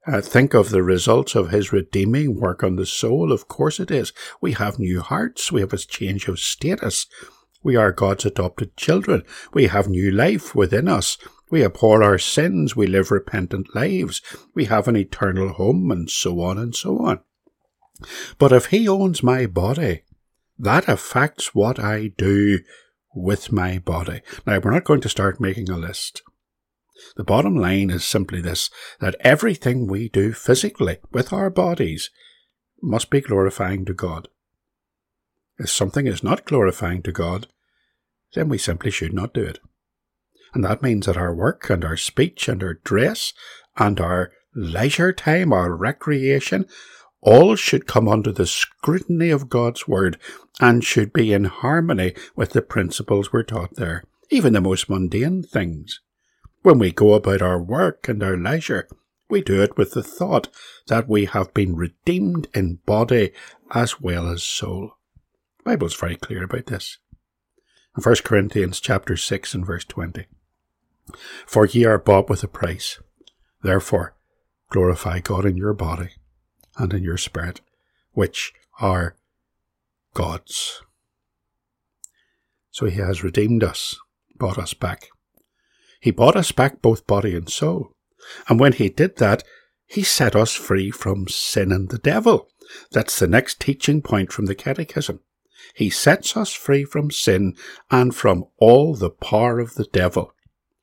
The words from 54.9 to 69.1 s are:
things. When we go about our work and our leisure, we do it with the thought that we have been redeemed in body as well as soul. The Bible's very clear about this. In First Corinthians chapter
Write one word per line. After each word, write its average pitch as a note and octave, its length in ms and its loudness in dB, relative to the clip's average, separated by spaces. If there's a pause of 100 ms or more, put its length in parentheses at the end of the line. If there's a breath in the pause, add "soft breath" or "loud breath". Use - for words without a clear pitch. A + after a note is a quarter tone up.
things. E2+ 580 -6 (600)
When D#3+ 160 8
we F#2 140 2
go G#2 220 6
about G2 280 2
our F2+ 180 0
work C3 480 -2
and G#2 140 -4
our F#2+ 140 -2
leisure, C3+ 520 -4 (400)
we G3+ 140 0
do G2 180 2
it G2+ 160 2
with - 140 0
the A2+ 140 -6
thought - 440 -2 (380 loud breath)
that A#2 220 -2
we G#2 160 2
have F#2+ 280 -4
been F#2+ 220 0
redeemed E3+ 800 -2
in F#2 220 -2 (100)
body A2 460 2 (400 loud breath)
as A#2+ 280 -2
well E2+ 280 -4
as E2+ 160 -6
soul. F#2 480 -8 (640)
The - 120 -6
Bible's A2 260 -2
very F2 200 -6
clear F#2 280 -10
about A#2+ 220 -8
this. - 320 -12 (960)
In - 80 -6
First A2+ 180 4
Corinthians G2 560 -2
chapter - 380 -4